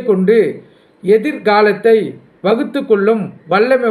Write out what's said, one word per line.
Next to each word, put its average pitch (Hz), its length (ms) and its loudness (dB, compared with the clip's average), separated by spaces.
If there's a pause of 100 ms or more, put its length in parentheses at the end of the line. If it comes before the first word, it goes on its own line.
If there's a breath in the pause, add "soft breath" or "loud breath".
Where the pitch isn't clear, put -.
கொண்டு 190 260 2 (680 soft breath)
எதிர்காலத்தை 208 920 0 (500)
வகுத்து 254 440 -2
கொள்ளும் 208 340 0 (280)
வல்லமை 240 400 0